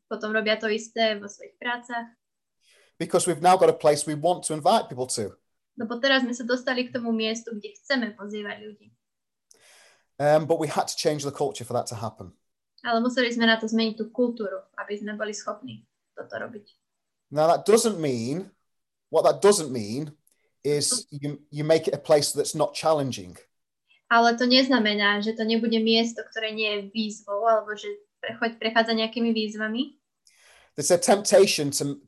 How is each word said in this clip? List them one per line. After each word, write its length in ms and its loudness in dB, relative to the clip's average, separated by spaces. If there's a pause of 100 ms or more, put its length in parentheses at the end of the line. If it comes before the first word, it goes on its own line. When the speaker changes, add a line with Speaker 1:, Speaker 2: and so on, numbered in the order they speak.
Speaker 1:
potom 240 -8
robia 240 0
to 160 -4
isté 480 -2
vo 80 -14
svojich 320 -20
prácach. 480 -8 (960)
Speaker 2:
Because 240 0
we've 160 -2
now 160 8
got 100 6
a 80 8
place 300 4
we 100 -4
want 320 0
to 60 -4
invite 340 2
people 300 -6
to. 160 -4 (480)
Speaker 1:
Lebo 160 -6
teraz 240 2
sme 160 -2
sa 80 -10
dostali 400 -2
k 80 -12
tomu 160 -6
miestu, 480 -4
kde 240 -14
chceme 320 -4
pozývať 480 -12
ľudí. 260 -20 (1300)
Speaker 2:
Um, 240 4
but 160 2
we 80 0
had 180 0
to 80 -8
change 300 -2
the 80 -6
culture 320 -4
for 80 -8
that 160 -4
to 80 -8
happen. 320 -10 (560)
Speaker 1:
Ale 160 0
museli 320 0
sme 160 0
na 80 4
to 80 -6
zmeniť 320 -2
tú 160 -6
kultúru, 480 -4 (160)
aby 200 -10
sme 200 -10
boli 160 -6
schopní 480 -12 (320)
toto 240 -12
robiť. 280 -12 (680)
Speaker 2:
Now 160 4
that 160 2
doesn't 320 4
mean, 560 -4 (560)
what 160 4
that 160 2
doesn't 320 4
mean 400 -6 (480)
is 480 -2
Speaker 1:
Mm-hmm. 140 -12
Speaker 2:
you, 60 -4 (200)
you 160 -6
make 240 4
it 80 6
a 40 -10
place 360 4
that's 160 0
not 240 -2
challenging. 560 0 (800)
Speaker 1:
Ale 240 6
to 80 -2
neznamená, 800 2
že 80 -2
to 160 -4
nebude 320 0
miesto, 480 2
ktoré 240 -8
nie 160 -4
je 120 -4 (120)
výzvou, 560 -6
alebo 320 2
že 80 -12 (320)
prechoď-, 400 -6
prechádza 320 0
nejakými 400 0
výzvami. 640 -4 (800)
Speaker 2:
There's 160 0
a 80 6
temptation 800 4
to, 280 -6